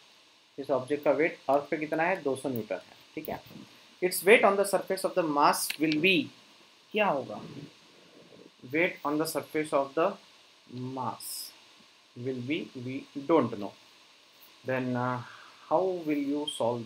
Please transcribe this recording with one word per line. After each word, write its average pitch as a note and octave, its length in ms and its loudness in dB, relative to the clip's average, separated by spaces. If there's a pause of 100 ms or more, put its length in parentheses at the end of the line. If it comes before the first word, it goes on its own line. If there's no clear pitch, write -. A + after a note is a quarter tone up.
(580)
इस C#3 120 -4
ऑब्जेक्ट C3 340 0
का D3+ 80 4
वेट D#3+ 260 2 (120)
अर्थ C#3 200 2
पे E3 60 0
कितना D#3 260 -2
है, F3+ 200 0
दो C3+ 140 0
सौ C#3 120 -4
न्यूटन A2 400 -4
है, - 80 -20 (180)
ठीक - 140 -10
है। - 120 -8 (640)
Its F#3 240 -2
weight A#3+ 180 10
on G3 140 6
the G3 120 2
surface F#3+ 380 -2
of E3 80 -8
the F3 140 2
mass C#3+ 280 4 (220)
will D3+ 240 2
be, F#3+ 100 6 (800)
क्या G#3 160 2
होगा, A#2+ 320 -4 (1300)
weight F#3 320 0
on D3+ 120 0
the D#3 140 0
surface D3+ 480 -4
of C3+ 180 -4
the F3 100 4 (880)
mass B2 320 -6 (880)
will B2 320 -6
be, D#3+ 100 -2 (280)
we C3 100 -6 (320)
don't B2 300 4
know। G2 140 -8 (920)
Then, B2+ 320 0
uh, B2 220 0 (500)
how E3 140 4 (240)
will D3 260 0
you D3 160 -2
solve A#2+ 380 -2